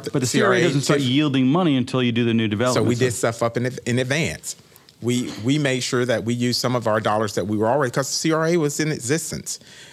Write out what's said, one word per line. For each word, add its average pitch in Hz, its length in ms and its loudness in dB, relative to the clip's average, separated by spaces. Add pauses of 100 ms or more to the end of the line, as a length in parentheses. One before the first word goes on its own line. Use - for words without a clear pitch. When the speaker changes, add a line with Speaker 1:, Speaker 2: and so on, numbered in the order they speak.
(140)
Speaker 1:
but 143 60 0
the 127 80 0
C 131 140 2
R 123 120 4
A 120 40 4
Speaker 2:
C 117 40 2
R 127 40 4
A - 20 2
Speaker 1:
doesn't 139 140 2
start 143 180 2
Speaker 2:
tif- 127 100 0
Speaker 1:
yielding 135 380 2
money 156 280 4
until 127 280 0
you 120 80 2
do 120 120 0
the 117 100 2
new 113 140 2
development. 117 380 0
Speaker 2:
So - 20 2
we 120 80 2
did 123 160 0
Speaker 1:
So - 60 -6
Speaker 2:
stuff 117 260 -2
up 117 140 -2
in, 127 180 -2 (100)
in 120 140 0
advance. 131 560 -2 (440)
We, 120 320 -2 (120)
we 139 160 2
made 131 220 0
sure 123 240 0
that 113 180 0
we 117 100 -2
used 120 260 0
some 127 160 -2
of 113 120 -2
our 110 120 2
dollars 107 360 0
that 92 100 -2
we 107 100 -2
were 107 120 0
already, 127 240 0
'cause 135 160 -2
the - 60 -6
C - 180 -2
R 160 160 0
A 175 100 2
was 147 220 0
in 156 120 -2
existence. - 680 -6 (340)